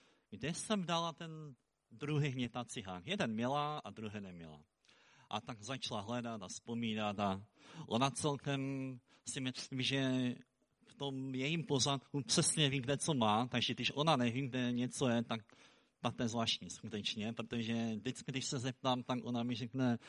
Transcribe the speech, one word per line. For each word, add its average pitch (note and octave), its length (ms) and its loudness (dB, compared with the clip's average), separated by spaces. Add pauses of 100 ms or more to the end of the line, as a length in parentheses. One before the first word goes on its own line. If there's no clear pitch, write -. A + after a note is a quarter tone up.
(300)
„Kde B2+ 240 -4
jsem G3 320 0
dala E3+ 280 2
ten D#3 420 -12 (360)
druhý D3 380 2
hnětací B2 520 -4
hák?“ F#2 260 -8
Jeden F3 240 0
měla C#3+ 480 0
a G#2 100 -10
druhý G#2+ 320 -8
neměla. E2 420 -14 (680)
A G#2+ 120 -4
tak A2+ 200 -10
začala A#2 400 -4
hledat A2+ 420 -4
a F2+ 40 -8
vzpomínat A3 720 -2
a G2 220 2 (460)
ona B2+ 240 4
celkem C3+ 880 -2 (260)
si - 160 -6
myslím, B2+ 400 -4
že B2+ 540 2 (500)
v - 100 -20
tom C3+ 400 -4
jejím D3+ 280 0
pořádku C#3 580 2
přesně - 480 4
ví, C#3 100 2
kde C#3 180 2
co E3 160 2
má, A2+ 340 6
takže B2 260 2
když B2 220 -2
ona D3+ 200 6
neví, B2 260 4
kde B2 300 0
něco B2 360 2
je, A#2 160 4
tak, A2+ 180 -4 (600)
tak A#2 140 0
to C3 80 -2
je A2+ 60 2
zvláštní A2+ 400 0
skutečně, G#2+ 640 -4
protože A#2 640 -2
vždycky, A#2 360 -6
když C3 140 -4
se C#3+ 140 -2
zeptám, B2+ 440 0
tak B2+ 200 -2
ona A#2+ 200 -2
mi A#2+ 120 -2
řekne, A#2+ 420 0 (120)